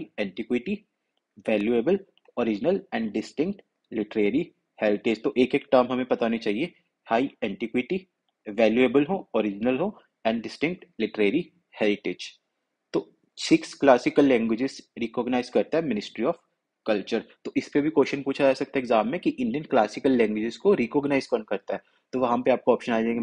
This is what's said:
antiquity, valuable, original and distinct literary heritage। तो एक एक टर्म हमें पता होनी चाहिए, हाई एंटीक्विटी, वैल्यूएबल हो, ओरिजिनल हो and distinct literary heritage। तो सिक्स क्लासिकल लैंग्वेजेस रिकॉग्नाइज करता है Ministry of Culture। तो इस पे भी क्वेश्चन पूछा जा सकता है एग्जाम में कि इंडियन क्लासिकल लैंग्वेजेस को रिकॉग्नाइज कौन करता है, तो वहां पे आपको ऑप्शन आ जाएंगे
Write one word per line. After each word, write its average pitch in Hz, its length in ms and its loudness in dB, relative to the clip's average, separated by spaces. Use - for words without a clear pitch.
antiquity, 120 520 -4
valuable, 117 500 2
original 120 440 0
and 113 160 -4
distinct 156 480 -6
literary 110 520 0
heritage। 107 440 0
तो 139 140 -2
एक 127 180 2
एक - 160 -2
टर्म 127 220 4
हमें 127 120 -4
पता 123 200 -2
होनी 113 120 -2
चाहिए, 113 360 -4
हाई 127 220 0
एंटीक्विटी, 120 600 -4
वैल्यूएबल 117 580 4
हो, 98 300 -6
ओरिजिनल 110 420 0
हो 196 180 -4
and 113 160 -2
distinct - 420 -6
literary 107 420 0
heritage। 104 460 -2
तो - 160 -4
सिक्स - 420 0
क्लासिकल 139 460 6
लैंग्वेजेस 117 560 0
रिकॉग्नाइज 123 500 -4
करता 117 280 0
है 170 120 0
Ministry 110 420 -6
of - 40 -4
Culture। 104 360 0
तो - 120 -8
इस 131 160 -4
पे 151 80 2
भी 151 80 0
क्वेश्चन 139 340 0
पूछा 135 200 -2
जा 135 160 4
सकता 143 180 -4
है 135 40 0
एग्जाम 113 260 2
में 165 120 -4
कि 165 100 0
इंडियन 127 400 -4
क्लासिकल 117 480 2
लैंग्वेजेस 107 400 0
को 196 160 2
रिकॉग्नाइज 139 540 0
कौन 113 220 -2
करता 98 240 -6
है, 98 80 -8
तो 127 60 -2
वहां 120 220 0
पे 131 100 2
आपको 120 220 2
ऑप्शन 117 200 -2
आ 113 80 2
जाएंगे 117 220 -2